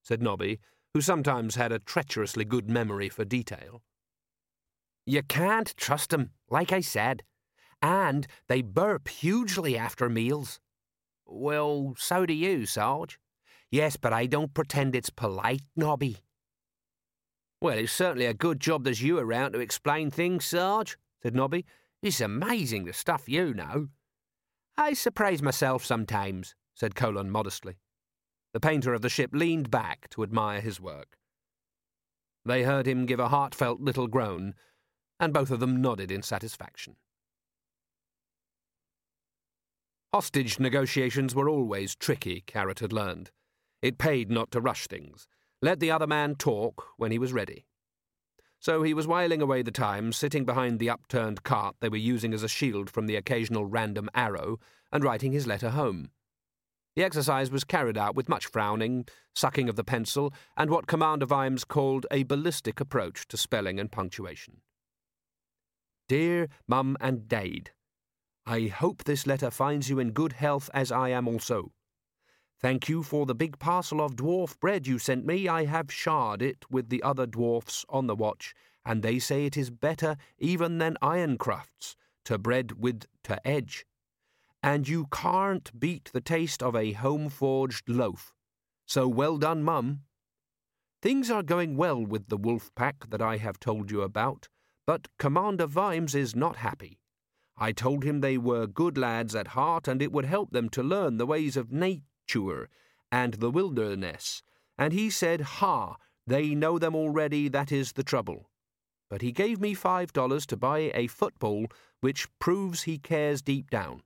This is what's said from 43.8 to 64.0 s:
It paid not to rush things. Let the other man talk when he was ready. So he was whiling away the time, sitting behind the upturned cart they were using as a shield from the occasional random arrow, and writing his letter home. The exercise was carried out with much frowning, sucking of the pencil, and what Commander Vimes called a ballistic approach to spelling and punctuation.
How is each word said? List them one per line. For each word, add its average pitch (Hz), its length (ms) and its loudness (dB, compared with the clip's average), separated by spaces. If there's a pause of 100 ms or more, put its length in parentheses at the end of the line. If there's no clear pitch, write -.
It 135 160 0
paid 131 320 2
not 113 220 0
to 123 80 -2
rush 120 280 -2
things. 76 420 -16 (320)
Let 156 180 2
the 160 120 2
other 160 160 2
man 147 280 2
talk 113 600 -2
when 113 160 0
he 117 60 0
was 127 120 -2
ready. 107 340 -4 (920)
So 160 240 2
he 156 100 4
was 156 140 0
whiling 170 340 2
away 135 200 2
the 117 100 -2
time, 107 400 0
sitting 147 320 -2
behind 123 360 0
the 117 100 0
upturned 110 540 -2
cart 104 360 0
they 113 80 -2
were 110 80 0
using 113 380 0
as 107 100 -4
a 110 60 -4
shield 101 400 -2
from 110 180 -2
the 107 80 0
occasional 110 500 -2
random 104 480 -2
arrow, 104 460 0 (320)
and 147 140 2
writing 127 260 0
his 139 160 -2
letter 110 220 -2
home. 113 420 -2 (840)
The 180 100 4
exercise 139 440 2
was 135 140 0
carried 123 340 0
out 104 180 0
with - 120 0
much - 200 0
frowning, 110 600 0 (260)
sucking 127 360 2
of 104 80 -2
the 113 60 -2
pencil, 135 500 -2 (240)
and 151 120 2
what 160 180 2
Commander 156 380 2
Vimes 135 380 0
called 135 480 0
a 139 120 2
ballistic 143 580 -2
approach 113 480 -4
to - 80 -8
spelling 98 420 -2
and 107 100 -4
punctuation. - 720 -8 (1500)